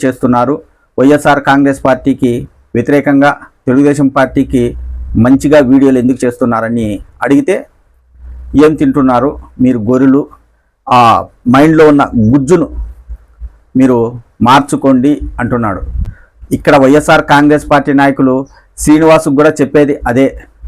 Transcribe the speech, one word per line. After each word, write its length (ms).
చేస్తున్నారు, 560
వైఎస్ఆర్ 440
కాంగ్రెస్ 420
పార్టీకి 640
వ్యతిరేకంగా 640
తెలుగుదేశం 400
పార్టీకి 680
మంచిగా 420
వీడియోలు 380
ఎందుకు 280
చేస్తున్నారని 760
అడిగితే, 420
"ఏం 100
తింటున్నారు 640
మీరు 180
గొర్రెలు, 480
ఆ 360
మైండ్లో 380
ఉన్న 300
గుజ్జును 580
మీరు 440
మార్చుకోండి" 800
అంటున్నాడు. 420
ఇక్కడ 240
వైఎస్ఆర్ 500
కాంగ్రెస్ 460
పార్టీ 220
నాయకులు 540
శ్రీనివాసుకు 580
కూడా 140
చెప్పేది 580
అదే, 320